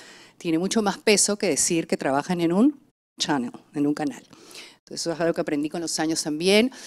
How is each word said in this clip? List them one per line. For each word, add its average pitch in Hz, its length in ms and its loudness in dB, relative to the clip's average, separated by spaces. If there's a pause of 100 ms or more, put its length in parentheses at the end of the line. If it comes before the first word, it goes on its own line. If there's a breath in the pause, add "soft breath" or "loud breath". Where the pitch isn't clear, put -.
(400 loud breath)
tiene 165 180 0
mucho 190 240 0
más 202 160 0
peso 202 400 2
que 208 100 -2
decir 165 380 0
que 185 120 0
trabajan 151 440 -2
en 165 100 2
un 233 280 4 (400)
channel, 123 320 -2 (240)
en 143 100 0
un 147 80 2
canal. 143 300 -6 (560 loud breath)
Entonces, - 220 -12
eso 170 100 -4
es 151 80 -6
algo 165 160 0
que 180 60 -2
aprendí 151 280 -2
con 170 120 -6
los 160 180 -4
años 160 240 -2
también. 190 480 2 (160 loud breath)